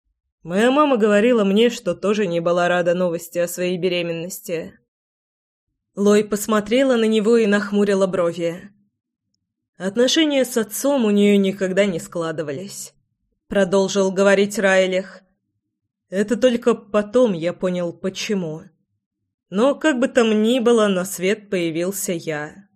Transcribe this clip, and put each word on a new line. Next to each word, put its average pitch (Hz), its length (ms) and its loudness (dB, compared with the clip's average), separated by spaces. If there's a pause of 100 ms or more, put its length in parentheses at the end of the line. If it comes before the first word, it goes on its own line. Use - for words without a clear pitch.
(420)
«Моя 196 280 0
мама 277 280 2
говорила 208 460 2
мне, 214 260 2
что 185 240 -6
тоже 202 320 -2
не 170 140 -2
была 175 280 0
рада 175 260 0
новости 175 440 -4
о 175 100 0
своей 180 300 -4
беременности». 175 1000 -6 (1160)
Лой 208 280 2
посмотрела 214 720 0
на 226 80 2
него 220 340 2
и 220 80 2
нахмурила 202 600 0
брови. 170 640 -4 (1080)
«Отношения 262 640 0
с 254 140 -4
отцом 254 480 -2
у 208 40 2
неё 202 280 4
никогда 190 480 0
не 175 120 -4
складывались», 165 960 -10 (560)
продолжил 190 600 2
говорить 202 480 2
Райлих. 190 640 0 (840)
«Это 208 280 -2
только 233 380 2
потом 208 580 0
я 170 200 -4
понял, 175 400 -4
почему. 180 680 -6 (880)
Но, 240 240 2
как 285 240 0
бы 247 80 0
там 220 360 2
ни 240 180 2
было, 226 260 4
на 202 180 0
свет 190 460 -4
появился 175 600 -4
я, 156 640 -8